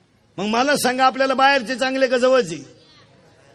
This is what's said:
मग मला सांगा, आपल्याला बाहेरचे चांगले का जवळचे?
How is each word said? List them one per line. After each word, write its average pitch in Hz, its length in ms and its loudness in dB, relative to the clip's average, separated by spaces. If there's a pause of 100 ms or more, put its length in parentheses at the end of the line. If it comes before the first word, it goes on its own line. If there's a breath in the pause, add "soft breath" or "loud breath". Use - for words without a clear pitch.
(360)
मग 185 80 -6
मला 247 320 0
सांगा, 254 280 0
आपल्याला 262 300 0
बाहेरचे 262 420 0
चांगले 262 300 -2
का 247 120 0
जवळचे? 208 500 0 (880)